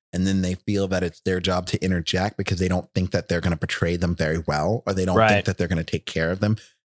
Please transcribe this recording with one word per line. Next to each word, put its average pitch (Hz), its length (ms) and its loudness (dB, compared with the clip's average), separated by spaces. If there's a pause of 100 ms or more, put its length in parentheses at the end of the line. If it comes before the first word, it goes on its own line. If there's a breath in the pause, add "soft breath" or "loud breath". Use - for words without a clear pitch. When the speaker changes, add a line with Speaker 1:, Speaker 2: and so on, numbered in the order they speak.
(120)
Speaker 1:
And 92 140 0
then 95 160 2
they 92 140 0
feel 98 320 0
that 92 160 0
it's 87 180 -6
their 92 180 0
job 92 280 0
to - 160 -2
interject 92 540 0
because 95 220 -2
they 92 80 2
don't 90 260 -2
think 92 180 0
that 90 180 -2
they're 85 120 0
gonna 85 160 0
portray - 380 -2
them 85 200 0
very 80 240 0
well, 80 460 -2
or 101 80 -2
they 92 120 0
don't 92 120 2
Speaker 2:
Right. 110 120 6
Speaker 1:
think 104 160 2
that 95 120 -2
they're 90 100 0
gonna 82 160 0
take - 220 -4
care 82 260 -2
of 95 80 -4
them. 104 180 2 (320 loud breath)